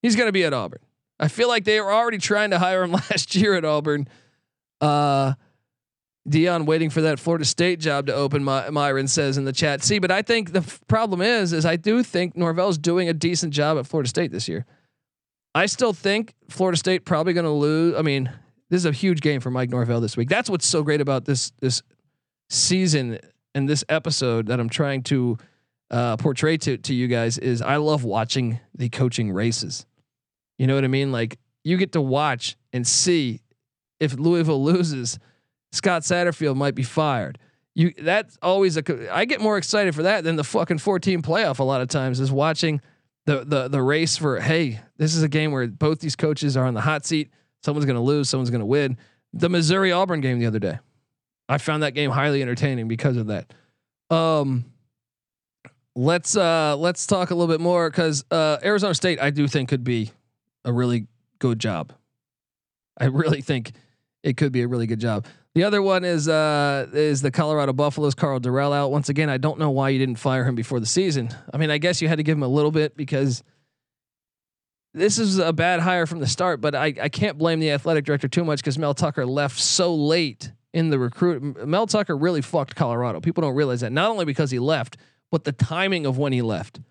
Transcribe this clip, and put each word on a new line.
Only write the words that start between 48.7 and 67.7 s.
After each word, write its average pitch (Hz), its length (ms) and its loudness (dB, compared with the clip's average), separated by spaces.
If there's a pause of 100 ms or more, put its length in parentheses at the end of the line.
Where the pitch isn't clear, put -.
The 170 160 0
Missouri-Auburn 180 760 2
game 127 160 0
the 117 80 0
other 110 120 0
day, 95 220 -4 (680)
I 143 100 0
found 151 240 -2
that 139 120 -2
game 147 160 0
highly 139 320 0
entertaining 123 460 -2
because 123 280 0
of 110 120 -2
that. 101 240 -6 (580)
Um, 151 540 2 (1300)
let's, 160 420 0
uh, 165 400 2
let's 170 300 -2
talk 180 240 0
a 180 40 0
little 170 180 2
bit 160 80 2
more 170 300 2
'cause, 151 400 0
uh, 156 340 2
Arizona 202 300 2
State, 180 260 0
I 143 100 2
do 147 160 0
think 131 220 -2
could 127 160 -2
be 117 260 -2 (540)
a 123 80 -2
really 120 340 0 (320)
good 120 200 0
job. 92 340 -6 (1040)
I 127 80 0
really 147 360 2
think 127 300 -4 (500)
it 127 140 0
could 143 160 2
be 123 100 0
a 117 60 -2
really 120 180 -2
good 110 140 -2
job. 110 260 -2 (280)
The 165 100 4
other 208 160 2
one 190 240 2
is, 165 240 0
uh, 147 640 2
is 147 300 0
the 139 80 0
Colorado 151 420 0